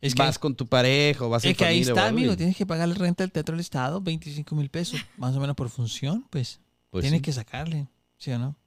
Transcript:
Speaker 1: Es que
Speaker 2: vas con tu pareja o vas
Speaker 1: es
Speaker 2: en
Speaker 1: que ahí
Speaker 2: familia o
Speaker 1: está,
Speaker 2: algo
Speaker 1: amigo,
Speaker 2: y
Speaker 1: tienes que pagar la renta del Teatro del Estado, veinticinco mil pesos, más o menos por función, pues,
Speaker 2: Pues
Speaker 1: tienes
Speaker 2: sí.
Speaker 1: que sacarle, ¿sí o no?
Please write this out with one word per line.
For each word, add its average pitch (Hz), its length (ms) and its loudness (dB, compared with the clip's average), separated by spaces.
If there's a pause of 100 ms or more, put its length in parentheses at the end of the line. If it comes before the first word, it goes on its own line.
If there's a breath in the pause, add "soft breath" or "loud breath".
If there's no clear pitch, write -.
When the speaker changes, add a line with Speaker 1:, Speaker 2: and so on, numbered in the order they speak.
Speaker 1:
Es 135 140 -2
que 131 80 4
Speaker 2:
vas 135 160 2
con 143 180 -2
tu 131 100 -4
pareja 135 580 4
o 120 60 -2
vas 117 140 2
Speaker 1:
es 180 60 4
Speaker 2:
en 180 60 2
Speaker 1:
que - 80 2
ahí 170 200 4
Speaker 2:
familia 127 80 2
o - 40 4
Speaker 1:
está, 190 120 4
Speaker 2:
algo 226 100 0
Speaker 1:
amigo, 247 140 2
Speaker 2:
y 180 40 0
Speaker 1:
tienes 175 200 2
que 202 100 -2
pagar 170 220 0
la 170 80 0
renta 180 260 0
del 185 100 -2
Teatro 160 220 -4
del 165 60 -4
Estado, 147 400 -2
veinticinco 156 560 -6
mil 143 120 0
pesos, 170 320 -4 (160)
más 127 200 -2
o 139 40 0
menos 139 160 -2
por 123 140 -4
función, 139 600 -4
pues, - 280 -6 (320)
Speaker 2:
Pues 92 120 -2
Speaker 1:
tienes 147 160 2
Speaker 2:
sí. 135 40 0
Speaker 1:
que 151 100 -4
sacarle, 139 540 -6 (320)
¿sí - 140 -10
o 120 60 -2
no? 131 180 -4 (100)